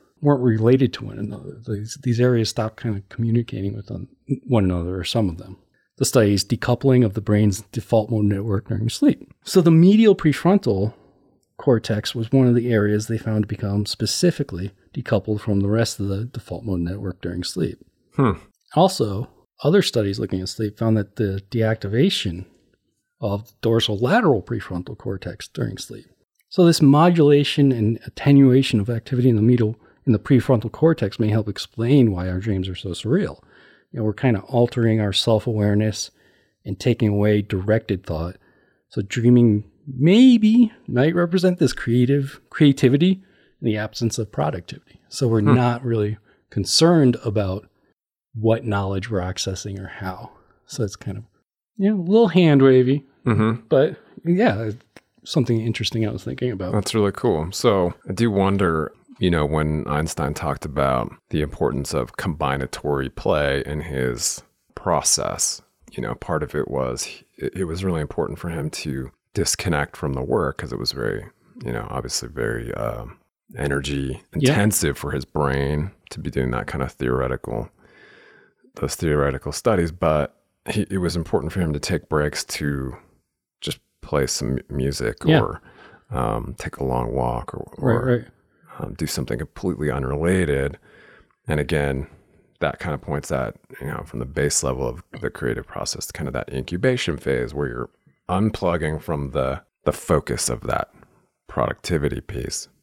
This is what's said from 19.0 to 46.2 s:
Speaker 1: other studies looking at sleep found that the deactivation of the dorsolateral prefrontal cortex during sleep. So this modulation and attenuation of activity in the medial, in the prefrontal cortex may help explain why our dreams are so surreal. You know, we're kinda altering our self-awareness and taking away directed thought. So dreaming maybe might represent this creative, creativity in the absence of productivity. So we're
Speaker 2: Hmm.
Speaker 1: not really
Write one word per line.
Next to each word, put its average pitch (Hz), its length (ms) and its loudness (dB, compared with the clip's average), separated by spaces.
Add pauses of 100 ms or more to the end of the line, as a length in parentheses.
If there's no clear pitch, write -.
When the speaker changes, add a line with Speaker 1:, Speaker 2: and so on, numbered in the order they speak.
Speaker 1:
other 180 180 4
studies 104 380 0
looking 98 220 -4
at 92 80 -8
sleep 107 280 -6
found 113 200 2
that 101 180 -4
the 98 260 -2 (100)
deactivation 110 960 0 (760)
of 101 260 -4
the - 220 -4
dorsolateral 117 720 2
prefrontal - 540 -8
cortex - 500 -10
during 110 300 -6
sleep. - 280 -14 (440)
So 185 160 4
this 165 160 6
modulation 147 880 6
and 113 340 0
attenuation 135 720 6
of 101 100 -4
activity 123 400 0
in 117 60 4
the 104 60 4
medial, 113 340 4 (300)
in 135 60 4
the 104 80 4
prefrontal 120 520 2
cortex 156 480 0
may 110 100 2
help 107 180 0
explain 117 640 2
why 92 180 -4
our 92 100 -2
dreams 95 280 -2
are 92 80 -8
so 98 140 -10
surreal. 110 520 -2 (500)
You - 80 -8
know, 113 40 -2
we're 107 100 0
kinda 113 280 0
altering 120 580 2
our 101 140 0
self-awareness 107 960 0 (540)
and 101 140 -8
taking 117 300 2
away 104 320 2
directed 101 640 -2
thought. 82 300 -6 (540)
So - 120 -6
dreaming 117 600 4 (240)
maybe 214 840 6 (160)
might 143 280 2
represent 175 440 2
this 139 140 2
creative, 131 640 0 (100)
creativity 147 720 4 (400)
in - 40 -4
the 107 120 0
absence 110 420 -4
of 107 120 -6
productivity. - 680 -6 (100)
So - 180 -2
we're 113 140 4
Speaker 2:
Hmm. 110 140 4
Speaker 1:
not 120 300 2
really 107 320 -2 (320)